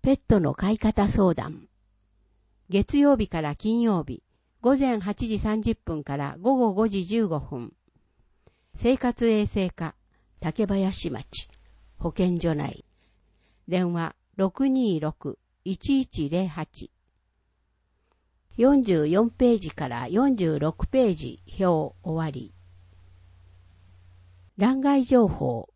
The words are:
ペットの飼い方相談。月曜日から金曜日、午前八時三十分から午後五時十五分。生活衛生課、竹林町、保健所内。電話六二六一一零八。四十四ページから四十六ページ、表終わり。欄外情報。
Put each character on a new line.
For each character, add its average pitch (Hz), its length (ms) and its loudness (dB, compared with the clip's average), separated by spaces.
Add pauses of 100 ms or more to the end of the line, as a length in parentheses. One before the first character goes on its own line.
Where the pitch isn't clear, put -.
ペ 262 100 4
ッ 277 140 0
ト 214 120 6
の 143 140 0
飼 185 180 -2
い 220 60 0
方 208 320 0
相 185 240 2
談。 - 340 -10 (1000)
月 202 280 0
曜 285 180 6
日 220 140 -2
か 165 100 -4
ら 147 160 -4
金 226 240 -2
曜 208 240 2
日、 135 180 -10 (380)
午 262 160 4
前 262 240 0
八 208 300 -6
時 208 100 -2
三 214 220 -2
十 226 120 0
分 156 300 -6
か 139 140 -6
ら 143 240 -6
午 262 160 2
後 226 160 2
五 220 160 2
時 196 160 -4
十 220 200 0
五 160 140 -2
分。 127 320 -10 (1040)
生 247 220 2
活 240 280 -2
衛 214 200 2
生 190 240 -2
課、 - 260 -10 (460)
竹 180 240 -2
林 190 440 -2
町、 - 380 -10 (500)
保 170 140 -4
健 180 260 0
所 160 180 0
内。 - 280 -8 (840)
電 180 240 0
話 165 240 -4 (180)
六 190 320 0
二 240 320 2
六 151 400 -6 (240)
一 262 380 -2
一 160 260 -6
零 175 220 -2
八。 - 420 -12 (1700)
四 269 240 6
十 170 260 2
四 208 220 2
ペ 247 240 2
ー 220 60 0
ジ 165 120 -10
か 143 160 -8
ら 120 220 -8
四 254 260 2
十 160 240 0
六 151 280 -2
ペ 254 240 2
ー 170 40 -2
ジ、 151 320 -12
表 165 560 0
終 160 120 -6
わ 160 140 -4
り。 131 240 -14 (2000)
欄 254 240 2
外 277 240 4
情 240 240 6
報。 127 460 -4